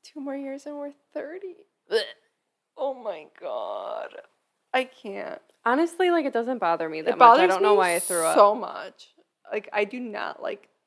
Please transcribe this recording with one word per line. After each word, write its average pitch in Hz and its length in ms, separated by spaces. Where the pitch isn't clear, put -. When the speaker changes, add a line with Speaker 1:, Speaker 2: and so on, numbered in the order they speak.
Speaker 1:
Two - 180
more 277 160
years 277 300
and 294 100
we're 285 160
thirty. 349 440
Speaker 2:
Ugh. 220 80
Speaker 1:
Oh 269 180
my 202 320
God. 104 680
I 262 120
can't. - 560
Speaker 2:
Honestly, 339 460
like, 330 160
it 262 60
doesn't 233 260
bother 165 300
me 160 140
that 240 120
Speaker 1:
It - 40
Speaker 2:
much. 247 80
I 233 100
Speaker 1:
bothers 349 180
Speaker 2:
don't - 80
know 214 100
Speaker 1:
me 202 60
Speaker 2:
why 180 180
I - 20
threw 175 260
up. 160 120
Speaker 1:
so 208 180
much. - 540
Like, 214 220
I 208 120
do 226 140
not 220 440
like - 260